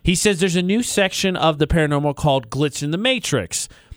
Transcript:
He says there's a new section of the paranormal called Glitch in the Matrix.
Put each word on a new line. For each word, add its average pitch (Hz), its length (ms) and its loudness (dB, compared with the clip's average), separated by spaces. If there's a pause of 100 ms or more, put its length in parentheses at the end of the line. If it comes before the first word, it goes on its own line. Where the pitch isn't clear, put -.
He 180 140 -2
says 190 240 0
there's 180 160 2
a 180 80 2
new 202 180 0
section 190 540 0
of 156 240 2
the 151 80 2
paranormal 147 480 2
called 135 340 2
Glitch 143 320 -2
in 147 80 -4
the 160 80 -2
Matrix. 208 720 -2 (280)